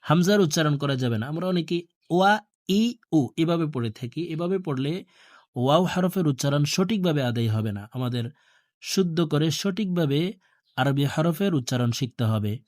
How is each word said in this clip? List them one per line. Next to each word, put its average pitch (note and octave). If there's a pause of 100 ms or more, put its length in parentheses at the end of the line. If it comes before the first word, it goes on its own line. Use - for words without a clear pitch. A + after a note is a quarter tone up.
হামজার F3+
উচ্চারণ D3+
করা C#3
যাবে B2
না। A2+
আমরা E3
অনেকে F3 (340)
ওয়া, F#3 (360)
ই, G3 (300)
উ C#3
এভাবে E3
পড়ে A#2+
থাকি। A#2+
এভাবে E3+
পড়লে C#3+ (640)
ওয়াও C#3+
হরফের F3+
উচ্চারণ C#3+
সঠিকভাবে F3+
আদায় A#2
হবে A2
না। G2+
আমাদের B2 (580)
শুদ্ধ E3+
করে D#3
সঠিকভাবে F3 (560)
আরবি C#3
হরফের E3+
উচ্চারণ B2
শিখতে A#2+
হবে। G#2+ (160)